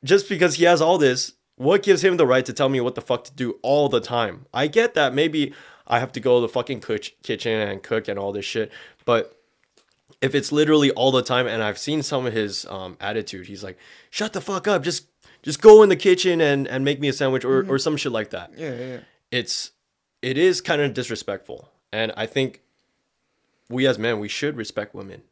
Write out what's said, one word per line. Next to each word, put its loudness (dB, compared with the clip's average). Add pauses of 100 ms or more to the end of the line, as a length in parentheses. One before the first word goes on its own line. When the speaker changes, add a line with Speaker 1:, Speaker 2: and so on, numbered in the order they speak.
Speaker 1:
just -2
because 0
he 2
has 4
all 2
this, 2 (240)
what 0
gives 2
him 4
the 6
right 2
to -10
tell 0
me 0
what -2
the -8
fuck -4
to -20
do -6
all 2
the 2
time? -4
I 0
get 0
that 2
maybe 0 (340)
I 0
have -8
to -10
go 4
to 4
the -4
fucking -4
kitch-, -8
kitchen -4
and -6
cook -4
and -6
all -4
this -8
shit, -6 (340)
but 0 (920)
if -2
it's 0
literally 4
all 2
the 2
time, 0
and -2
I've -4
seen -4
some -4
of -4
his, -4
um, -12
attitude, -8
he's -14
like, -14 (340)
"Shut -6
the -6
fuck -6
up, 2
just, -6 (360)
just -6
go 12
in 8
the 4
kitchen 2
and, 2
and -4
make -2
me -2
a -2
sandwich," -2
or, 2
Speaker 2:
Mm-hmm. -4
Speaker 1:
or 0
some -2
shit -4
like -4
that. -14
Speaker 2:
Yeah, -10
yeah, -10
yeah. -12 (320)
Speaker 1:
It's, -6 (500)
it -2
is 2
kinda 0
disrespectful, -8 (220)
and -4
I -4
think -4 (1040)
we 0
as 2
men, -2
we -8
should -6
respect -8
women. -16